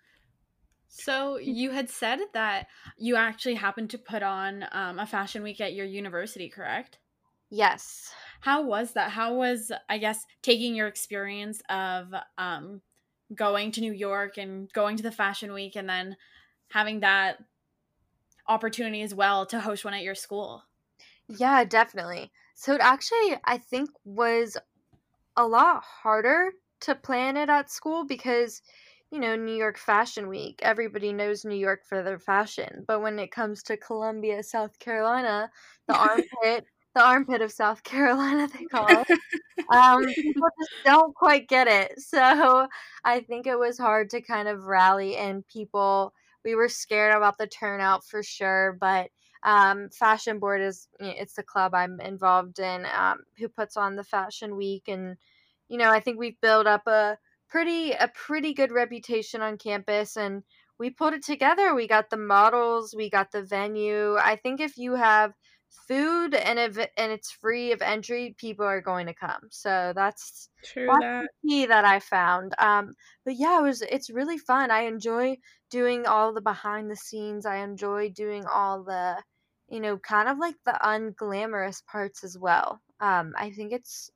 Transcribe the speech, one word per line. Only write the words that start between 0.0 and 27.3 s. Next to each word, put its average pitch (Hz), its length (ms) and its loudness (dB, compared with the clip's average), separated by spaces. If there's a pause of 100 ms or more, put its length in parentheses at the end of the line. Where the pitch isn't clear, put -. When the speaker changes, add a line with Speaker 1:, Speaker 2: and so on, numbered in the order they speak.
Speaker 1:
So 277 580 -6
Speaker 2:
Mm. 254 100 -6
Speaker 1:
you 254 160 -4
had 262 180 -6
said 247 300 -4 (140)
that 214 340 -4 (300)
you 233 180 -2
actually 226 400 -2
happened 214 360 -6
to 247 60 -10
put 214 260 -10
on, 196 480 -6
um, 180 280 -8
a 208 60 -8
fashion 208 380 -8
week 208 180 -12
at 185 120 -6
your 196 120 -10
university, 190 640 -10
correct? 185 500 -10 (500)
Speaker 3:
Yes. - 640 -2 (280)
Speaker 1:
How 285 200 0
was 233 320 -4
that? 202 180 -2
How 226 220 -4
was, 247 380 -4 (160)
I 214 100 -4
guess, 214 280 -4 (160)
taking 233 340 0
your 214 120 -2
experience 202 840 -10
of, 185 440 -6 (240)
um, 180 440 -10 (520)
going 208 380 -2
to 220 100 -6
New 220 120 -4
York 196 440 -6
and 196 360 -12
going 214 240 -2
to 220 60 -8
the 226 80 -8
fashion 202 420 -6
week 196 220 -12
and 190 140 -10
then 185 280 -6 (520)
having 214 320 -2
that 196 380 2 (1080)
opportunity 220 540 -2
as 202 120 -8
well 196 320 2
to 226 160 -6
host 202 240 -6
one 202 80 -8
at 196 100 -8
your 196 120 -8
school? 202 480 -12 (640)
Speaker 3:
Yeah, 247 360 4
definitely. 190 680 -2 (240)
So - 180 -2
it 294 80 2
actually, 311 640 2
I 247 120 0
think, 254 320 -6 (140)
was 233 540 -2 (800)
a 233 120 4
lot 269 360 4
harder 254 680 0 (300)
to 277 140 -2
plan 269 420 -4